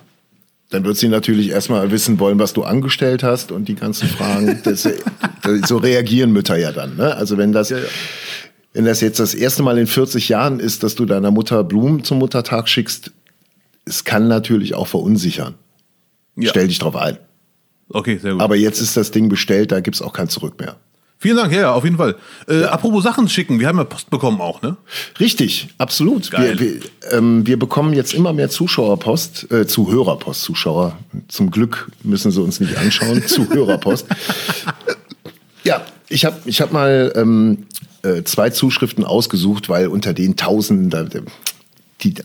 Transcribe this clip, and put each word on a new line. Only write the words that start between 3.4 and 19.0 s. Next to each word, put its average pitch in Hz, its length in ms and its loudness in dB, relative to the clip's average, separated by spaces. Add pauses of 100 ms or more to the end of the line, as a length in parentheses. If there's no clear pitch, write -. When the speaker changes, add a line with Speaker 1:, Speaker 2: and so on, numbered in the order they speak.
Speaker 1:
und 101 160 -6
die 104 80 -4
ganzen 107 320 -4
Fragen. 101 520 0
Speaker 2:
<laughs> - 40 -20
Speaker 1:
Das, 104 180 0
das, - 840 -2
so 120 80 2
reagieren 120 560 2
Mütter 98 240 2
ja 80 160 0
dann, 67 240 -8
ne? 127 180 0
Also - 240 -2
wenn 104 140 2
das, 107 180 2
Speaker 2:
Ja, 127 80 -4
ja. 123 60 -6 (880)
Speaker 1:
wenn 110 120 0
das 113 160 2
jetzt 110 200 0
das 107 140 0
erste 135 280 0
Mal 120 160 2
in 117 80 2
vierzig 131 420 0
Jahren 123 300 2
ist, 110 240 -4
dass 107 140 -2
du 120 100 0
deiner 98 240 0
Mutter 110 320 2
Blumen 117 400 0
zum 135 160 0
Muttertag 120 500 -2
schickst, - 440 -4 (720)
es - 200 -6
kann 110 240 2
natürlich 110 460 2
auch 95 140 -4
verunsichern. 101 680 0 (840)
Speaker 2:
Ja. 113 140 -2
Speaker 1:
Stell 95 180 2
dich 87 120 -2
drauf 76 160 -4
ein. 73 200 -2 (760)
Speaker 2:
Okay, 110 280 -2
sehr 98 140 -4
gut. 92 100 0
Speaker 1:
Aber 104 140 4
jetzt 107 240 2
ist 117 160 -2
das 107 160 0